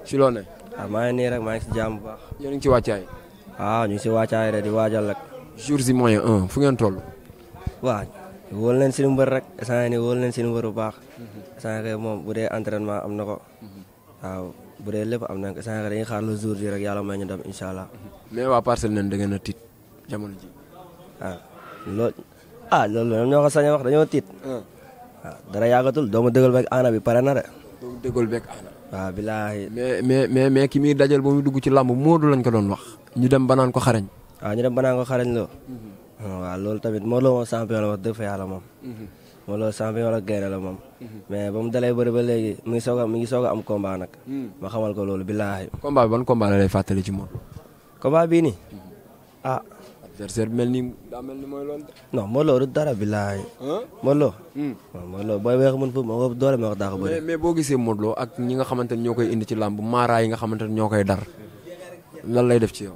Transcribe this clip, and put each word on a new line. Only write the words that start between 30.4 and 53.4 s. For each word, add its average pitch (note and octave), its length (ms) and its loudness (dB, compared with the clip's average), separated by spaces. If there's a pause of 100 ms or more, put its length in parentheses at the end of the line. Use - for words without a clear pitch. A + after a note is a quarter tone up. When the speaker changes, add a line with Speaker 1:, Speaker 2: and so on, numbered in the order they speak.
Speaker 1:
mais C3+ 180 6
ki - 100 0
muy D3 140 4
dajal C#3 280 6
ba C#3 100 4
muy C#3+ 100 4
dugg C#3 220 2
ci C#3+ 60 2
làmb, C3 280 6
Modou D3+ 320 6
lañ C3+ 140 4
ko B2 80 4
doon G#2 180 4
wax. F#2+ 120 -2 (340)
Ñu B2 120 4
dem C3 200 6
ba C3 80 6
naan C3 160 4
ko B2+ 80 2
xarañ. A2+ 260 2 (360)
Speaker 2:
Waaw, G#2 120 -4
ñu A#2 80 0
dem B2 140 2
ba B2+ 80 2
naan B2+ 140 4
ko B2 80 0
xarañ B2 280 0
loo. A2+ 140 0 (200)
Speaker 1:
Mhm. A2+ 220 -14 (520)
Speaker 2:
Waaw, F2+ 200 -6
loolu G#2 180 -4
tamit G#2+ 240 -2
Modou A#2+ 200 2
Lo C3 180 6
moom A#2 40 -2
champion A2+ 360 -2
la, G#2+ 80 0
wax G#2 140 -4
dëgg A2+ 120 -4
fa A2 80 -8
Yàlla G2+ 220 -6
moom. F#2+ 160 -10 (220)
Speaker 1:
Mhm. A2 220 -14 (420)
Speaker 2:
Modou G#2+ 180 -4
Lo G#2+ 60 0
champion A2 400 -2
la, A2+ 100 -2
gaynde G2 280 -4
la F#2+ 100 -6
moom. F#2 180 -8 (240)
Speaker 1:
Mhm. A2 180 -16 (100)
Speaker 2:
Mais G2+ 200 -4
ba G2+ 100 -4
mu A#2 120 -4
dalee A#2+ 220 0
bëri A#2+ 180 0
ba A#2+ 100 2
léegi, A2+ 440 0
mu A2+ 100 -4
ngi A#2 60 -2
soog B2 180 -2
a, A#2 80 0
mu A2+ 100 -2
ngi A#2 80 -2
soog B2 200 0
a - 40 2
am G2+ 140 -2
combat G2 340 -4
nag. F2+ 120 -8 (180)
Speaker 1:
Mhm. C3 220 -8 (120)
Speaker 2:
Ma F#2+ 80 -8
xamal A2 240 -2
ko G2 120 -4
loolu, F#2+ 200 -4
billaahi. G2+ 440 -4 (120)
Speaker 1:
Combat C#3 240 4
bi, G#2+ 80 4
ban B2 120 2
combat A2 260 2
la G2 60 4
lay G2 120 4
fàttali G2 320 0
ci G2 100 -4
Modou F#2+ 220 -8
Lo? - 60 -10 (600)
Speaker 2:
Combat D#3+ 300 4
bii E3+ 140 6
nii? C3+ 100 2
Speaker 1:
Mhm. - 260 -16 (640)
Speaker 2:
Ah. C3 180 -2 (520)
Speaker 1:
Adversaire A2 400 -4
mel A#2+ 160 2
ni, B2 240 -2 (160)
daa A#2+ 160 -12
mel C3+ 160 -12
ni C#3 80 -12
mooy C#3+ 160 -8
loolu D3 240 -10
de. - 20 -20 (220)
Speaker 2:
Non, A2 160 -2
Modou D3+ 240 4
Lo E3 80 6
du C#3 100 2
dara, D3 220 0
billaahi. G2+ 480 -2 (180)